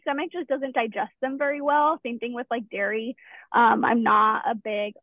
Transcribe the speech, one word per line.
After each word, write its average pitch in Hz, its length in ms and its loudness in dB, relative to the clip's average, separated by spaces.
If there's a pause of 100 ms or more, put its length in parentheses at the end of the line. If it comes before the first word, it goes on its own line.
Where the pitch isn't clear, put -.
stomach 302 300 -4
just 349 160 -8
doesn't 269 260 -4
digest 214 380 -4 (100)
them 262 160 -4
very 285 220 -2
well. 294 440 2
Same 240 140 -8
thing 240 160 -6
with, 240 160 -8
like, 233 180 -4
dairy. 214 460 -4 (380)
Um, 226 320 4
I'm 233 180 2
not 214 420 4
a 233 120 0
big 208 460 -6